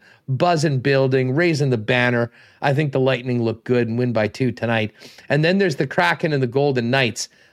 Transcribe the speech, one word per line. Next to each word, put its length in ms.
buzzing 500
building, 560
raising 360
the 80
banner. 520
I 100
think 200
the 80
Lightning 420
look 220
good 240
and 100
win 140
by 160
two 240
tonight. 400
And 160
then 140
there's 180
the 100
Kraken 460
and 100
the 40
Golden 440
Knights. 380